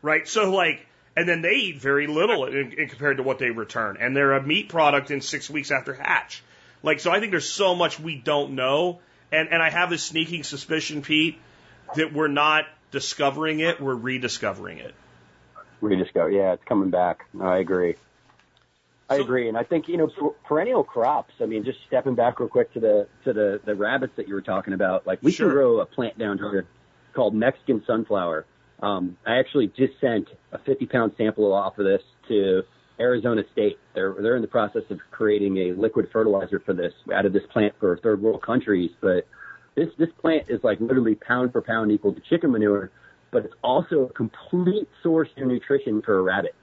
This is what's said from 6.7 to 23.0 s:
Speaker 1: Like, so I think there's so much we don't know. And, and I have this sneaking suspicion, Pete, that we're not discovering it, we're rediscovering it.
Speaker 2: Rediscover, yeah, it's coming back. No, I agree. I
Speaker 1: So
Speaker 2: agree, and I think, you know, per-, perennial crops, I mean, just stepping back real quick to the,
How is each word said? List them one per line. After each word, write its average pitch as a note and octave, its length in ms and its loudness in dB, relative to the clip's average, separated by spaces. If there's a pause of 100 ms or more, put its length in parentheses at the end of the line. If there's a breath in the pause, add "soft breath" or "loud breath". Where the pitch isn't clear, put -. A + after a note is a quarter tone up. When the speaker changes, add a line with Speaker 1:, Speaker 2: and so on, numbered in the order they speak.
Speaker 1:
Like, D3+ 180 0
so F3 100 0
I G3 120 4
think G#3+ 100 -4
there's D#3+ 180 -2
so F#3+ 260 2
much E3 260 -2
we D#3+ 160 -10
don't C#3+ 360 0
know. C#3+ 460 0 (320 soft breath)
And, D#3 180 2
and E3+ 140 2
I D#3+ 60 4
have F3 200 0
this E3+ 140 -4
sneaking D#3+ 400 -6
suspicion, D3 600 -6
Pete, D#3 360 0 (560 soft breath)
that D#3 160 -2
we're D3+ 160 0
not D3+ 380 2 (260)
discovering D3 720 -2
it, E3 180 0
we're C3+ 160 -2
rediscovering A2 840 -6
it. - 140 -16 (880)
Speaker 2:
Rediscover, F#2 500 0
yeah, G2 220 2
it's F2 120 -6
coming G2 240 0
back. F2 440 0
No, F#2+ 120 -6
I F#2 140 2
agree. F2+ 360 0 (1120)
I C#3 80 0
Speaker 1:
So C#3 60 0
Speaker 2:
agree, B2 260 0
and A2 80 -2
I A#2 60 -2
think, D#3+ 260 -2
you E3+ 80 -2
know, D#3+ 100 2
per-, D3 220 -4 (180)
perennial F3 360 0
crops, B2 580 -2
I A#2 40 -2
mean, G#2+ 200 -4
just B2+ 120 -6 (100)
stepping B2+ 280 0
back A#2 240 0
real A#2+ 80 -2
quick A#2+ 260 0
to A#2+ 60 -6
the, G#2 280 4 (180)